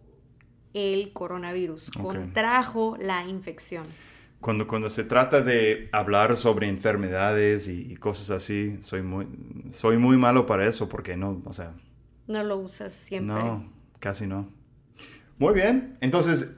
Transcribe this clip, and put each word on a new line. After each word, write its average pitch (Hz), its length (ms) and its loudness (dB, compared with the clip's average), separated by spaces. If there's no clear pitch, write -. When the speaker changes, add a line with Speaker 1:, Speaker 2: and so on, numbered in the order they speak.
Speaker 1:
el 202 400 -2
coronavirus. 180 760 -8
Speaker 2:
Ok. - 120 -10
Speaker 1:
Contrajo 220 960 -2
la 185 280 -4
infección. 175 580 -10
Speaker 2:
Cuando, 107 260 -2
cuando 110 220 -4
se 107 160 -4
trata 127 380 4
de 113 500 2
hablar 104 440 4
sobre 107 320 2
enfermedades 101 1000 2
y, 90 240 -8
y 85 40 -14
cosas 98 340 -4
así, 101 500 -4
soy 95 220 -8
muy, 92 240 -6
soy 113 260 4
muy 127 180 8
malo 123 300 6
para 101 200 2
eso 113 220 -2
porque - 300 -8
no, 95 260 -4
o - 80 -12
sea, 82 220 -12
Speaker 1:
No 214 160 -4
lo 208 140 -2
usas 190 380 -10
siempre. 107 400 -6
Speaker 2:
No, 110 360 -4
casi 101 280 -6
no. 98 220 -6
Muy 165 140 4
bien. 214 480 2
Entonces, 156 580 2